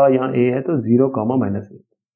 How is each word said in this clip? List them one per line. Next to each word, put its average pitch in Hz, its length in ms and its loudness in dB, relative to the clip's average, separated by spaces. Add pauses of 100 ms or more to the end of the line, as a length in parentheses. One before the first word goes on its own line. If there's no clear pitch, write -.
यहाँ 131 260 0
ए 123 160 2
है 127 120 -2
तो 165 180 -4
zero 120 300 2
comma 113 260 -2
minus 104 360 -4
ए, - 60 -20 (380)